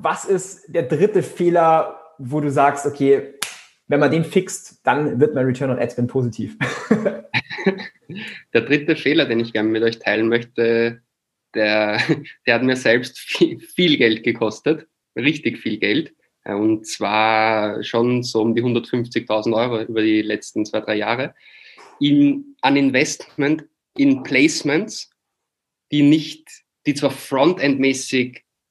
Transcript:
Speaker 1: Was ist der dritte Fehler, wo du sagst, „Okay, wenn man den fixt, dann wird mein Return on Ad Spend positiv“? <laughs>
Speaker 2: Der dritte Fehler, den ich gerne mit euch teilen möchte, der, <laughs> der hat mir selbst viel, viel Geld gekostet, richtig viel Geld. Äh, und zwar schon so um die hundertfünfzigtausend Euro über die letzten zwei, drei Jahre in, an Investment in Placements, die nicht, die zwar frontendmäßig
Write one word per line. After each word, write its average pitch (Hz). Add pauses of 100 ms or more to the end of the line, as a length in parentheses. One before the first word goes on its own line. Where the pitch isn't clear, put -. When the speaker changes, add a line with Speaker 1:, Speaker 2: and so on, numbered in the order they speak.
Speaker 1:
Was 160
ist -
der 165
dritte 180
Fehler, 165 (160)
wo 139
du 147
sagst, 139
„Okay, 139 (540)
wenn -
man 147
den 160
fixt, -
dann 143
wird 151
mein 131
Return 131
on 120
Ad 117
Spend 123
positiv“? 120 (320)
<laughs> 214 (1600)
Speaker 2:
Der 117
dritte 147
Fehler, 147
den 113
ich 117
gerne 107
mit 110
euch 117
teilen 110
möchte, 117 (520)
der, 107 (220)
<laughs> -
der 120
hat 117
mir 131
selbst 123
viel, -
viel 165
Geld 113
gekostet, 117 (280)
richtig 131
viel 107
Geld. 107 (300)
Äh, 104
und 110
zwar 110
schon 120
so 117
um 113
die 120
hundertfünfzigtausend 117
Euro 117
über 110
die 107
letzten 107
zwei, 107
drei 107
Jahre 117 (680)
in, 143
an 135
Investment 143 (320)
in 139
Placements, 151 (840)
die 147
nicht, 147 (380)
die 147
zwar 139
frontendmäßig 135 (280)